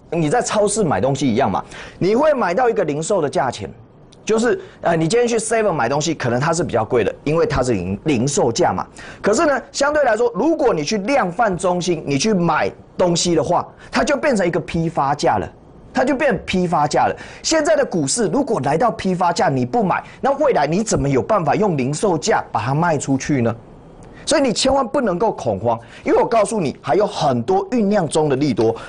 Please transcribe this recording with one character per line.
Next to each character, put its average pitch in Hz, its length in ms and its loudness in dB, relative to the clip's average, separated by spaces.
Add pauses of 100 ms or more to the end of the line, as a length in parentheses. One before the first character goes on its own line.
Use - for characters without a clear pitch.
(120)
你 156 180 0
在 240 100 2
超 208 280 0
市 208 160 0
买 101 160 0
东 131 120 2
西 139 140 -2
一 110 80 2
样 117 160 0
嘛， 85 140 -4 (340)
你 202 160 2
会 302 180 2
买 196 220 -2
到 240 160 2
一 - 20 2
个 190 120 0
零 151 180 -4
售 196 180 0
的 143 80 0
价 139 220 0
钱， 95 180 -8 (560)
就 220 140 0
是， 226 220 0 (220)
呃， 170 140 0
你 160 120 0
今 233 100 2
天 240 80 4
去 226 120 0
seven 214 340 0
买 123 160 0
东 143 120 0
西， 156 140 -2
可 - 140 -4
能 120 120 0
它 156 120 0
是 170 100 -2
比 101 100 -6
较 110 120 0
贵 113 200 0
的， - 100 -2 (100)
因 151 120 0
为 - 100 2
它 135 160 0
是 123 100 0
零-， 95 320 -4
零 135 240 0
售 143 220 0
价 123 220 0
嘛。 87 140 -6 (360)
可 202 100 2
是 311 140 2
呢， 269 160 0 (100)
相 285 200 0
对 302 120 2
来 220 120 2
说， 233 180 0
如 302 220 0
果 254 180 2
你 156 100 -2
去 214 140 -2
量 208 320 0
贩 196 260 0
中 180 240 0
心， 165 260 -2
你 139 120 0
去 214 160 2
买 160 360 0 (280)
东 175 180 2
西 170 180 0
的 156 80 4
话， 170 240 0 (240)
它 262 120 -2
就 285 140 0
变 277 200 0
成 190 100 0
一 175 40 0
个 175 100 0
批 165 280 -4
发 147 260 0
价 143 240 0
了。 82 100 -4 (440)
它 254 120 0
就 277 100 0
变 254 300 2
批 180 220 0
发 151 220 2
价 135 180 2
了。 92 100 -2 (240)
现 320 240 0
在 311 120 4
的 277 80 2
股 165 200 -2
市 202 240 0
如 247 160 0
果 185 160 -2
来 139 160 0
到 233 140 2
批 190 240 -2
发 175 180 2
价， 185 160 0
你 131 160 0
不 220 200 0
买， 151 180 0 (180)
那 262 180 2
未 302 140 4
来 151 140 2
你 175 160 0
怎 175 180 -2
么 139 80 0
有 131 140 2
办 208 200 0
法 139 120 0
用 180 220 0
零 135 180 -2
售 165 240 0
价 202 320 0
把 113 100 -2
它 127 140 -2
卖 160 240 0
出 135 180 0
去 135 240 0
呢？ 117 140 0 (720)
所 294 100 2
以 302 40 4
你 262 120 2
千 262 220 0
万 269 140 2
不 294 140 -2
能 175 160 0
够 208 120 2
恐 98 300 -2
慌， 117 180 0 (240)
因 - 80 -2
为 330 80 4
我 233 80 2
告 226 180 2
诉 214 140 -2
你， 147 220 -2
还 147 160 0
有 208 100 2
很 131 360 0
多 381 280 0
酝 233 140 2
酿 190 240 0
中 156 200 2
的 135 60 0
利 139 180 0
多， 113 220 2 (140)